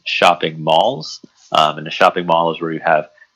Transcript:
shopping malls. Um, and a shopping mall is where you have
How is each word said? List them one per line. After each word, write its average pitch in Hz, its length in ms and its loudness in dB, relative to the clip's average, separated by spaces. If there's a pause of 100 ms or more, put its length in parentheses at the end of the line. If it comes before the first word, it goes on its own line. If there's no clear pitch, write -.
shopping 80 580 0
malls. 92 580 -2 (320)
Um, 78 260 2
and 78 100 -12
a - 20 -12
shopping 90 360 2
mall 82 260 2
is - 80 -10
where 82 120 -4
you 78 80 -6
have 78 300 0 (260)